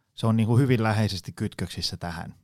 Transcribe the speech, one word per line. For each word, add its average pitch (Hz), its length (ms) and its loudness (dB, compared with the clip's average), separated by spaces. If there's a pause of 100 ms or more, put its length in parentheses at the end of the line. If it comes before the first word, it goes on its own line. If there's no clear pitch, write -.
(160)
se 113 120 -2
on 113 100 4
niinku 113 200 4
hyvin 123 260 4
läheisesti 104 480 0
kytköksissä - 640 -6
tähän. 85 460 -10